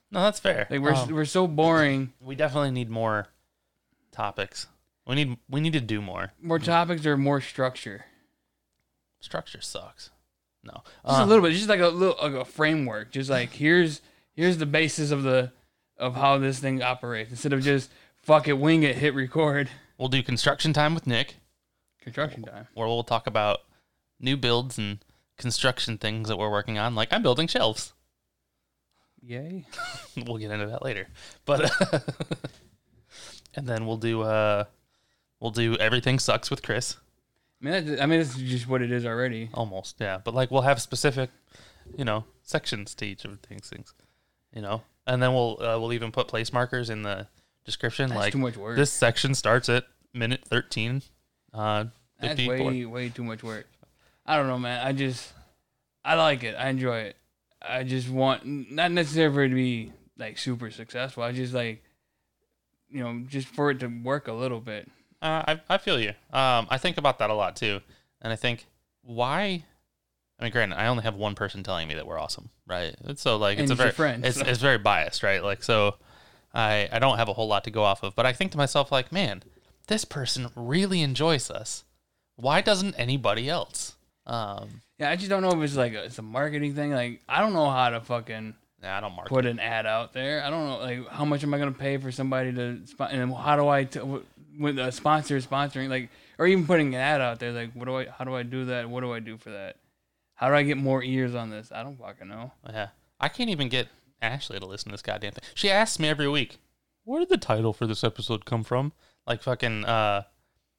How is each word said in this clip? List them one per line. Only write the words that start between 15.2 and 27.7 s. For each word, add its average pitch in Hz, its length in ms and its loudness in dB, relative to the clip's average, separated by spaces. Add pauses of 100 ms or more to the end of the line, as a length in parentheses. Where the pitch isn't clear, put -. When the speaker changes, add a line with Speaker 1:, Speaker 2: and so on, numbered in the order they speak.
Speaker 2:
the, 127 300 2 (440)
of 127 180 -4
how 139 240 6
this 135 220 0
thing 135 200 0
operates. 120 520 -4
Instead 139 200 -2
of 135 80 2
just, 139 300 2 (320)
"Fuck 151 240 6
it, 147 60 2
wing 151 320 6
it, 135 140 4
hit 143 160 2
record." 143 540 2 (300)
Speaker 1:
We'll 127 100 -2
do 131 140 2
construction 139 500 2
time 151 220 4
with 165 140 -4
Nick. 120 260 0 (680)
Speaker 2:
Construction 127 440 -6
time. 110 300 -16
Speaker 1:
Where 110 120 -4
we'll 117 160 0
talk 113 240 0
about 104 360 2 (580)
new 131 160 0
builds 123 420 0
and 104 260 -6 (340)
construction 120 600 0
things 110 300 -4
that 110 80 -2
we're 104 160 0
working 104 260 -2
on. 117 160 0
Like, 113 180 0
I'm 226 120 0
building 143 240 2
shelves. - 460 -2 (1300)